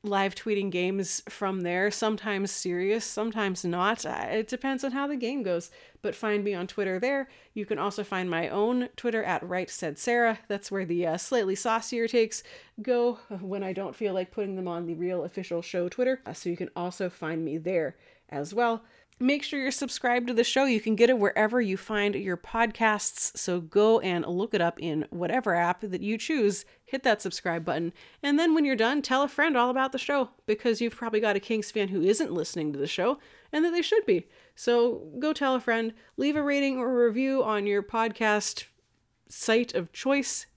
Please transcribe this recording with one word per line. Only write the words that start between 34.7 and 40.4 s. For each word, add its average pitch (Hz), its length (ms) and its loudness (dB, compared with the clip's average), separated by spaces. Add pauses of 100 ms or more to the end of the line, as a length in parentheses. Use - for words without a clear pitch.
go 302 120 2
tell 277 220 2
a 254 60 2
friend, 226 340 0 (220)
leave 285 180 2
a 302 80 2
rating 277 360 2
or 247 120 0
a 240 160 6
review 262 380 2
on 208 240 0
your 202 160 2
podcast 214 800 0 (640)
site 233 480 2
of 175 160 -4
choice - 540 0 (100)